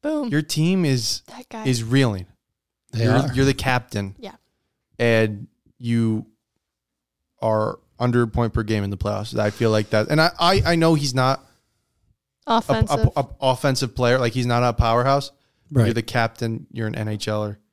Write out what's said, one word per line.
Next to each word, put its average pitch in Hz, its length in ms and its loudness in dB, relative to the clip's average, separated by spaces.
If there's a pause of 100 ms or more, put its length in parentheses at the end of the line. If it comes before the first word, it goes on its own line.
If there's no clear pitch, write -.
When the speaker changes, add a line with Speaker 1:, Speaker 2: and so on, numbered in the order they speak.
Speaker 1:
Boom. 294 280 -4
Speaker 2:
Your 156 120 0
team 170 440 0
is 127 420 -2
Speaker 1:
That - 220 -20
guy. 220 160 -10
Speaker 2:
is 120 180 -2
reeling. 113 420 0 (680)
Speaker 3:
They 113 120 -2
Speaker 2:
You're, 123 100 4
Speaker 3:
are. 135 200 0
Speaker 2:
you're 135 120 2
the 135 80 4
captain. 117 640 -2
Speaker 1:
Yeah. - 180 -16 (600)
Speaker 2:
And 110 500 2 (300)
you 113 480 0 (1160)
are 110 380 0 (200)
under 120 240 2
a 117 40 0
point 113 260 -2
per 113 100 -2
game 104 200 -2
in 98 60 -4
the 101 80 -6
playoffs. 104 400 -6
I 107 140 0
feel 113 180 0
like 107 220 0
that. 107 180 2
And 151 100 2
I, 165 200 2
I, 185 260 2
I 170 100 2
know 165 200 4
he's 143 180 -4
not 131 320 0 (1000)
a, 277 60 0
a, 226 40 4
Speaker 1:
Offensive. 220 580 0
Speaker 2:
a 139 100 0 (140)
offensive 131 560 0
player. 123 220 2
Like, 120 160 0
he's 123 140 -2
not 120 160 2
a 120 100 2
powerhouse. 123 580 2 (400)
Speaker 3:
Right. 123 140 4
Speaker 2:
You're 113 80 2
the 113 80 -2
captain. 113 680 -4
You're 113 160 -6
an 110 80 -6
N 110 120 -6
H 107 200 -6
L 107 180 -2
er. 104 140 -8 (140)